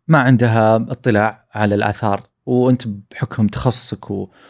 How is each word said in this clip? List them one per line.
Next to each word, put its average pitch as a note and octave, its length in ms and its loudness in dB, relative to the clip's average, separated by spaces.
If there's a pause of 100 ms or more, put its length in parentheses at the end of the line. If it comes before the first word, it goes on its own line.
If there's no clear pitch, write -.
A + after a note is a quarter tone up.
ما D#3+ 100 4
عندها A2+ 580 4
اطلاع A2 680 -2 (100)
على G#2 200 0
الآثار، G#2 480 -2 (240)
وأنت B2 420 0
بحكم G#2 580 -6
تخصصك - 640 -4
و-، G2 200 -8 (180)